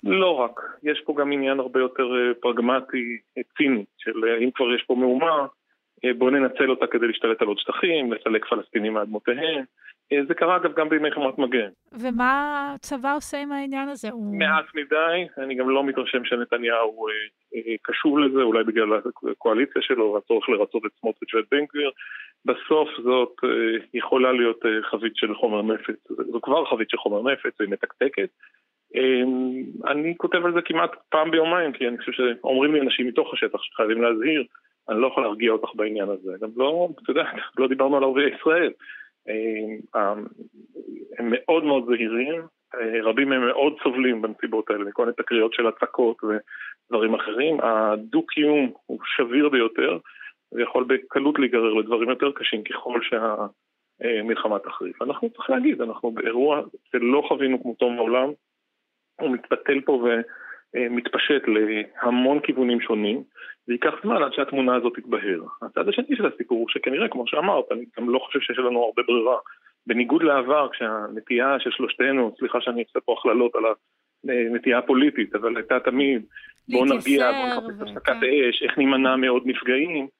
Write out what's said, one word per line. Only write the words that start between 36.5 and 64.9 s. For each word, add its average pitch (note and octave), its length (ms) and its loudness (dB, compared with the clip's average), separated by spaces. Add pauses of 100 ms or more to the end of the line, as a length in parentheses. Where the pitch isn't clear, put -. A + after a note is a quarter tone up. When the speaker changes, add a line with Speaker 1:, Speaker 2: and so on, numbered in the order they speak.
Speaker 1:
לא, D#3+ 320 0 (140)
אתה - 80 -4
יודע, D3+ 120 2 (340)
לא C3 100 2
דיברנו C3+ 300 2
על C3+ 60 4
ערביי C3+ 360 2
ישראל. D#3+ 320 2 (580)
אה, A2 720 -4 (1160)
הם A#2 140 -2
מאוד D#3+ 320 2
מאוד C#3 240 2
זהירים, A#2+ 540 -2 (340)
אה, A#2 280 -2
רבים A#2 260 2
מהם B2+ 180 2
מאוד C#3 260 2 (100)
סובלים B2+ 380 2
בנסיבות A2 480 -4
האלה, G2+ 160 0
מכל G2+ 180 -2
מיני A#2 140 0
תקריות A2+ 360 2
של A#2+ 140 2
הצקות A2+ 560 0
ודברים A2 920 -2
אחרים. C3 460 0
הדו-קיום A2+ 1120 2 (140)
הוא B2 200 -8
שביר C#3 440 2
ביותר, C3 480 2 (540)
ויכול A#2+ 360 0
בקלות C#3 520 0
להיגרר A2+ 340 2
לדברים A2 360 0
יותר C#3 220 0
קשים A#2 320 -4
ככל A#2+ 400 -6
שה-, A2 320 -2 (680)
אה, A2+ 200 0
מלחמה G#2+ 360 0
תחריף. - 420 -10
אנחנו, C#3+ 280 -4
צריך - 200 -12
להגיד, C4 320 2
אנחנו A2+ 300 -4
באירוע B2 500 0 (300)
שלא B2+ 360 4
חווינו C3 360 0
כמותו B2 260 0
מעולם, A#2+ 400 2 (920)
הוא D#3+ 80 0
מתפתל C3 560 0
פה D#3 60 2
ו-, A#2+ 300 2 (540)
אה, A#2+ 140 0
מתפשט A#2+ 580 0
להמון A#2 920 2
כיוונים B2 420 0
שונים, A2 420 -2 (440)
וייקח A#2+ 260 -2 (100)
זמן G#3 200 2
עד C3+ 100 -2
שהתמונה C3+ 420 0
הזאת A#2+ 200 0